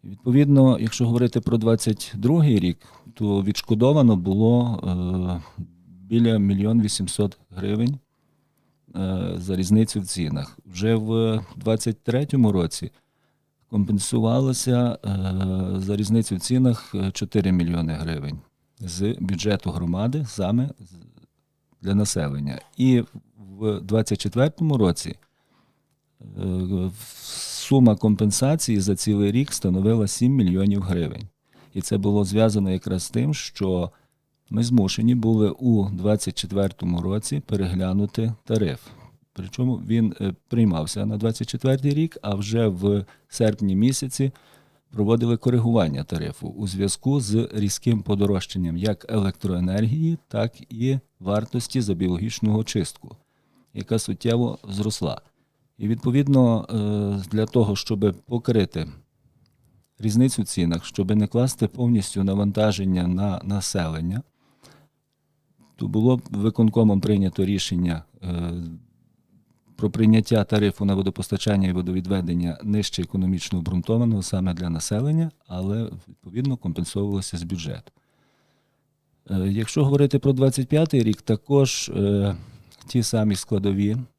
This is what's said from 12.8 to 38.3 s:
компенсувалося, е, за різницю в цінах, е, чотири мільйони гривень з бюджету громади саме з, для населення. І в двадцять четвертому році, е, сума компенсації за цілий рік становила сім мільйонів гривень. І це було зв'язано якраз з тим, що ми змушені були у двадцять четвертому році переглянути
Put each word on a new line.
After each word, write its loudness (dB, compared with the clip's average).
компенсувалося, 0
е, -2
за -2
різницю 0
в -6
цінах, 0
е, -2
чотири 0
мільйони 0
гривень -6
з -4
бюджету -2
громади -2
саме -2
з, -20
для -2
населення. -2
І 4
в -4
двадцять 0
четвертому 0
році, 2
е, -4
сума 8
компенсації 0
за 0
цілий 0
рік 0
становила 2
сім 2
мільйонів 2
гривень. -4
І -4
це -2
було 2
зв'язано 2
якраз -2
з -10
тим, -2
що -4
ми 0
змушені 2
були 2
у 2
двадцять -2
четвертому -2
році -4
переглянути -2